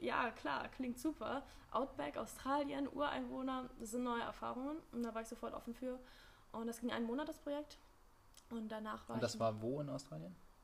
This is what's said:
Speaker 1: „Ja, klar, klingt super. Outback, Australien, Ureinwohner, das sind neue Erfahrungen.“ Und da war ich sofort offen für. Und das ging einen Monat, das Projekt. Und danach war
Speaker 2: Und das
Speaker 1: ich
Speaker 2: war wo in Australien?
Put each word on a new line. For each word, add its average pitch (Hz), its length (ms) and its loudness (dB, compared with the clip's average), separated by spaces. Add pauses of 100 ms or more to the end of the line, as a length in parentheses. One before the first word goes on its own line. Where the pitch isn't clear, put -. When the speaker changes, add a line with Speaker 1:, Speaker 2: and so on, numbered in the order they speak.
Speaker 1:
„Ja, 247 300 4
klar, 277 380 0
klingt 247 300 0
super. 277 440 0 (280)
Outback, 285 460 2
Australien, 277 720 2
Ureinwohner, 262 760 0 (100)
das 220 120 -6
sind 247 120 2
neue 240 180 2
Erfahrungen.“ 240 560 -2 (140)
Und 240 120 0
da 233 120 0
war 226 60 0
ich 226 60 -4
sofort 233 260 -4
offen - 200 -4
für. 254 260 -2 (520)
Und 226 160 -2
das 233 120 -2
ging 240 120 2
einen 233 140 4
Monat, 277 240 2
das 311 100 -6
Projekt. 294 380 -2 (760)
Und 226 180 -2
danach 214 380 -4
war 113 80 0
Speaker 2:
Und 117 80 4
das 113 120 4
Speaker 1:
ich 110 40 -2
Speaker 2:
war 110 220 4
wo 127 200 2
in 143 80 0
Australien? 156 460 -6 (280)